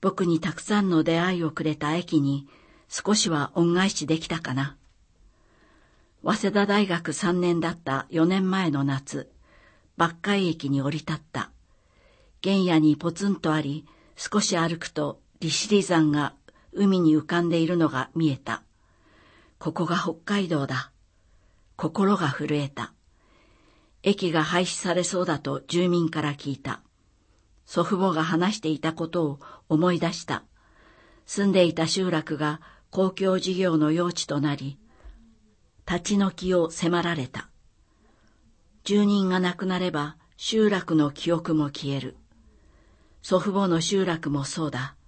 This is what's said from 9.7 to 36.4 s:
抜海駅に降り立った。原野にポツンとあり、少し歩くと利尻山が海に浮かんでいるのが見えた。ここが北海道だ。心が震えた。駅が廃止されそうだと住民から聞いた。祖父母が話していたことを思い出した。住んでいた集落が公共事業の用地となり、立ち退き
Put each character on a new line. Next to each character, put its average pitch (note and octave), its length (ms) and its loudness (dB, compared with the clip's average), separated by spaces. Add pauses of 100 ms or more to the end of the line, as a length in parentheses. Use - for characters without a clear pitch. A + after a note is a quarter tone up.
抜 E3 240 0
海 G3 280 0
駅 D#3 200 -4
に C#3 140 0
降 C#3 80 -2
り D3+ 80 -4
立 D#3 160 -6
っ D3 60 -10 (120)
た。 - 180 -6 (920)
原 G3 140 2
野 F3 200 4
に D3+ 180 6
ポ E3+ 160 -4
ツ G3 160 -2
ン G3 80 0
と D#3+ 160 -2
あ D#3 80 0
り、 D3 260 -6 (280)
少 - 260 -2
し G3 160 -2
歩 E3 220 -2
く - 100 -12
と D3 320 -6 (200)
利 D#3+ 100 -2
尻 G3+ 320 2
山 D#3+ 300 4
が D3 220 -2 (380)
海 G3 280 4
に D#3 160 6
浮 D3 100 0
か F3 140 0
ん E3+ 80 0
で E3+ 100 2
い E3 80 2
る F3 100 0
の D#3+ 120 4
が C3 260 -4
見 D#3+ 160 2
え C3 60 -2
た。 - 260 -8 (960)
こ - 140 -6
こ E3+ 140 -2
が E3+ 100 -2
北 E3 180 -2 (100)
海 G3+ 220 0
道 D3+ 220 -2
だ。 B2+ 240 -6 (840)
心 F#3+ 400 0
が F3 120 0
震 D3 300 -4
え C#3+ 100 -4
た。 - 240 -12 (1120)
駅 G3 300 0
が D#3+ 100 2
廃 F3 220 0
止 - 160 -6
さ F#3 140 -2
れ F3+ 100 0
そ F3 180 -2
う F3+ 40 -2
だ D#3 120 0
と C#3 300 -6
住 F3 200 2
民 E3+ 200 2
か D#3 140 -4
ら D3 120 -2
聞 C#3 180 -8
い C3+ 40 -6
た。 - 240 -10 (840)
祖 - 180 0
父 G3 120 -2
母 F#3 160 2
が D#3+ 120 0
話 E3+ 320 0
し - 40 -12
て D#3+ 80 -4
い D3+ 120 -2
た D#3+ 120 -4
こ D#3+ 160 -6
と E3+ 180 0
を C#3 140 -6 (280)
思 E3+ 240 4
い E3 80 0
出 E3+ 120 0
し - 120 -10
た。 - 200 -8 (800)
住 G3+ 220 -2
ん F#3+ 40 2
で F3+ 120 6
い E3 100 2
た D#3+ 120 0
集 F#3 240 -2
落 D#3 260 -2
が D3+ 240 -2 (300)
公 F#3+ 200 2
共 F#3 280 0
事 F#3 160 -2
業 F3+ 220 2
の D3+ 160 4
用 F3 200 0
地 - 140 -6
と D3 140 -2
な C#3+ 140 0
り、 C#3 240 -10 (1120)
立 F3 260 -2
ち - 20 4
退 G3 180 2
き F#3 200 -2